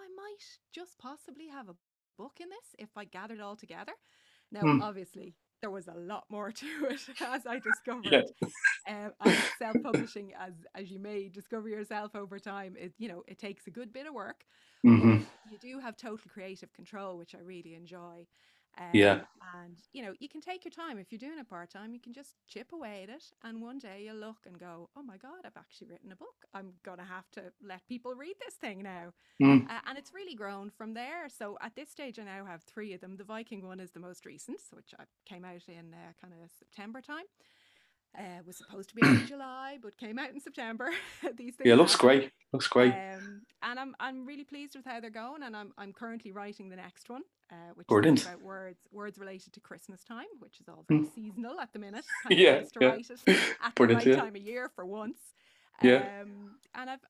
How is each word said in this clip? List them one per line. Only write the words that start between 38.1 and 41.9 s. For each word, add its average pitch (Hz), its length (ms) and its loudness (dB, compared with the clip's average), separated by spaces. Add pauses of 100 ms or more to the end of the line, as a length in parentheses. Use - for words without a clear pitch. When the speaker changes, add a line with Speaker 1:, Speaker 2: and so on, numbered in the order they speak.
Speaker 1:
Uh, 180 280 -12
was 185 100 -18
supposed 202 320 -16
to - 60 -20
be 226 80 -4
out 127 180 8
in 233 60 -4
Speaker 2:
<clears throat> - 0 -
Speaker 1:
July, 269 560 -10
but 208 160 -16
came 226 200 -8
out 277 120 -6
in 277 100 -12
September. 254 500 -8 (320)
<laughs> 254 140 -4
These 247 220 -12
Speaker 2:
Yeah, - 60 0 (100)
Speaker 1:
things 127 40 12
Speaker 2:
looks 170 140 10